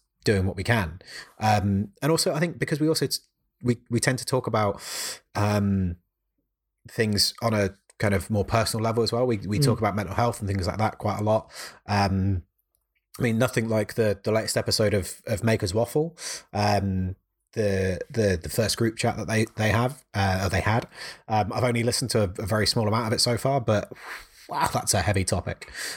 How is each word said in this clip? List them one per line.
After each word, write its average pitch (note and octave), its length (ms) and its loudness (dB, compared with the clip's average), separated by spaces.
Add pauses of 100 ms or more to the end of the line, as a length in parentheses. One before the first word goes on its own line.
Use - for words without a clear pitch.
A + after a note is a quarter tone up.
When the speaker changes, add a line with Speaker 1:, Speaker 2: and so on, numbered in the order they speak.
(240)
Speaker 1:
doing G2 240 4
what F#2+ 80 -2
we G2 80 -6
can. F#2 360 0 (400)
Um, G2+ 500 2 (120)
and D3 100 2
also, E3 220 2
I C#3+ 60 -2
think E3+ 180 -2
because C#3 220 -2
we D#3 80 2
also D#3 180 2
t-, - 120 -2 (440)
we, A#2+ 160 0 (140)
we A#2 80 2
tend B2+ 180 2
to - 80 -10
talk C3 220 -2
about, G#2+ 340 0 (540)
um, G2+ 640 2 (920)
things G#2+ 540 0
on A2+ 100 2
a G2+ 220 2 (240)
kind G2+ 160 2
of F2+ 160 -4
more G#2 140 2
personal A2 380 0
level A2+ 200 2
as G#2+ 80 0
well. B2 160 0
We, A#2 100 0
we G2+ 220 -2
talk C3 180 2
Speaker 2:
Mm. - 40 -8
Speaker 1:
about G2+ 140 0
mental F#2+ 200 -4
health A#2+ 240 0
and G2+ 100 -4
things G2 160 0
like G2 140 -2
that G#2+ 180 0
quite G2+ 220 -2
a G#2+ 40 -2
lot. G#2+ 280 2 (360)
Um, G2 540 2 (760)
I - 20 -6
mean, A2+ 160 2
nothing A#2 320 0
like A2 260 0
the, G#2 280 2
the A2+ 80 -2
latest A2 260 0
episode G#2 380 2
of, - 320 -4
of A2 160 -2
Maker's G#2+ 320 0
Waffle, D3+ 420 -2 (340)
um, F#2+ 680 0 (360)
the, F#2+ 460 0 (100)
the, G#2 320 2
the - 80 -8
first G#2 280 0
group A2+ 200 0
chat A2+ 200 -2
that G#2+ 100 -6
they, A2 180 2 (120)
they G#2+ 120 2
have, A#2+ 340 0 (120)
uh, F#2+ 300 2
or G2+ 40 -2
they F#2 120 2
had. A2 260 0 (400)
Um, G#2+ 260 0
I've G#2+ 100 -2
only A#2 200 2
listened A#2 280 -2
to A2 120 4
a, F#2 180 -4
a G#2+ 60 -4
very G#2+ 180 2
small A2 220 2
amount A2 200 0
of A2 60 0
it A2+ 60 0
so A#2+ 180 2
far, C3+ 240 0
but G#2+ 300 0 (560)
wow, - 260 0
that's A#2 220 0
a G2 60 4
heavy F#2+ 240 2
topic. - 460 -4 (260)